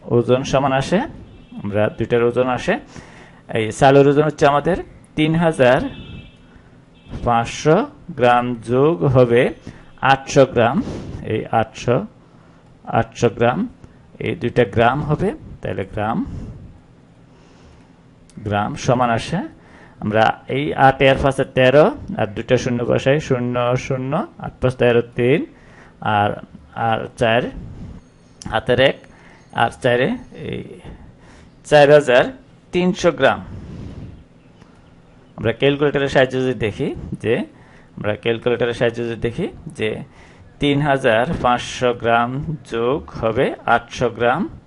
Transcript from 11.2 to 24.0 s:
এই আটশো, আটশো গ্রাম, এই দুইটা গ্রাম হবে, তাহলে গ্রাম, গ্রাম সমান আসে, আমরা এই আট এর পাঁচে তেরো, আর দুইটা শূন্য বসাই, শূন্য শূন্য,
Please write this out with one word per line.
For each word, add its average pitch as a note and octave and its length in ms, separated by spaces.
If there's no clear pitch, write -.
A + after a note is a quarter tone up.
এই A2 60
আটশো, - 360
আটশো - 380
গ্রাম, A#2+ 220
এই A2 160
দুইটা A#2+ 220
গ্রাম A#2+ 220
হবে, D3+ 200
তাহলে G2+ 220
গ্রাম, G#2+ 240
গ্রাম G#2 260
সমান B2 320
আসে, - 220
আমরা G#2+ 200
এই C#3 80
আট C3 200
এর C3+ 160
পাঁচে C3+ 220
তেরো, C3 280
আর A2 140
দুইটা A2+ 280
শূন্য A#2+ 160
বসাই, C3 280
শূন্য B2 280
শূন্য, C3 280